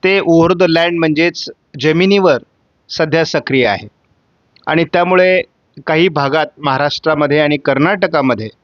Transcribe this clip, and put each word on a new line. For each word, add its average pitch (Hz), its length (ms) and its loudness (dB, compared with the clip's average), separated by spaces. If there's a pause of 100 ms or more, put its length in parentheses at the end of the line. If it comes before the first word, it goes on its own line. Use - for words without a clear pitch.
ते 196 140 2
over 165 340 2
the 180 140 2
land 170 320 0
म्हणजेच 160 500 -2 (300)
जमिनीवर 170 580 2 (520)
सध्या 160 360 0
सक्रिय 139 400 -2
आहे 101 220 -2 (800)
आणि 160 160 0 (100)
त्यामुळे 185 480 2 (460)
काही 165 200 2
भागात 147 380 -2 (120)
महाराष्ट्रामध्ये 147 800 -2
आणि 147 180 0
कर्नाटकामध्ये 139 920 -2 (140)